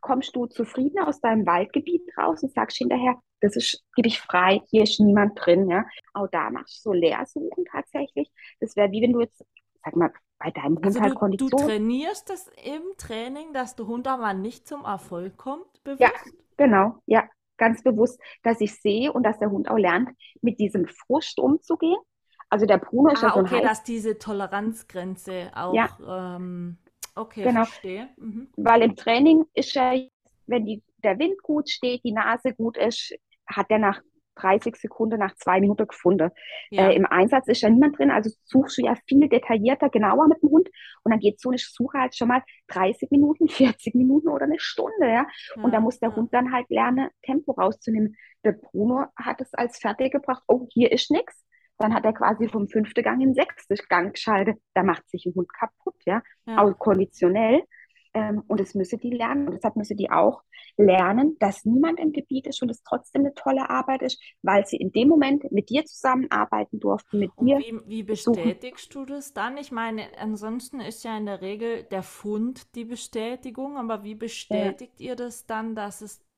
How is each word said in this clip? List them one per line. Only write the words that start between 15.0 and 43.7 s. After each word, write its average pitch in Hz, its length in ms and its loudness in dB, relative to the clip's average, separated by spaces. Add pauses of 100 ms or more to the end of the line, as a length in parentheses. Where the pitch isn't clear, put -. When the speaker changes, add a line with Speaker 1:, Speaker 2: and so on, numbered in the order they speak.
Speaker 2:
kommt, 311 460 -14 (160)
Speaker 1:
Ja, 247 120 6
Speaker 2:
bewusst? - 260 -14 (200)
Speaker 1:
genau, 220 500 4
ja, 220 220 4 (280)
ganz 226 260 0
bewusst, 240 380 2 (220)
dass 226 180 0
ich 208 200 -4
sehe 220 320 0
und 254 120 0
dass 214 140 0
der 214 120 0
Hund - 200 -4
auch 226 80 2
lernt, 190 320 2 (300)
mit - 180 0
diesem 196 280 0
Frust - 520 -4
umzugehen. 330 600 0 (520)
Also 208 160 2
der 196 120 4
Bruno 277 340 4
ist 233 100 0
ja 220 80 4
Speaker 2:
Ah, - 0 -
Speaker 1:
so 196 100 2
ein 185 60 4
Speaker 2:
okay, 180 40 -4
Speaker 1:
Heiß- 220 180 2
Speaker 2:
dass 214 140 -2
diese 220 360 -6
Toleranzgrenze 190 1400 -8
auch, 180 200 -4
Speaker 1:
Ja. 226 260 0
Speaker 2:
ähm, 180 760 -12 (360)
okay, 220 320 -6
Speaker 1:
Genau. 226 200 2
Speaker 2:
verstehe. 202 500 -14
Mhm. 226 400 -14
Speaker 1:
Weil 226 260 4
im 226 140 2
Training 302 480 4 (100)
ist - 200 -4
ja, 254 200 2 (520)
wenn 220 200 -2
die, 214 160 -10 (160)
der 196 200 0
Wind 381 240 -2
gut 302 280 -2
steht, 247 340 -4
die 240 80 -4
Nase 226 420 -2
gut 226 220 -4
ist, - 380 -4 (320)
hat - 240 -4
der 214 80 4
nach 202 220 0 (360)
dreißig 196 400 0
Sekunden, 220 440 -6
nach 190 160 -4
zwei 185 240 0
Minuten 202 260 2
gefunden. 180 440 0 (400)
Speaker 2:
Ja. 190 200 4
Speaker 1:
Äh, - 60 6
im 196 100 4
Einsatz 240 420 4
ist 240 140 0
ja 214 80 4
niemand 285 280 6
drin, 277 120 4
also 214 200 0 (140)
suchst - 340 0
du 247 40 -2
ja 233 120 0 (120)
viel 277 220 6
detaillierter, 247 600 2
genauer 220 380 4
mit 320 140 4
dem 294 80 6
Hund 320 180 6 (360)
und 226 80 2
dann 220 80 2
geht 208 200 0
so 254 100 -4
eine 247 80 -2
Suche - 400 -6
halt 254 180 -2
schon 233 120 -2
mal 247 140 2 (260)
dreißig 185 420 -2
Minuten, 294 380 4
<laughs> - 20 2
vierzig - 440 0